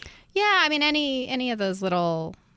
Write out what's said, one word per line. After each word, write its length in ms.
Yeah, 280
I 60
mean, 140
any, 460
any 220
of 80
those 220
little 540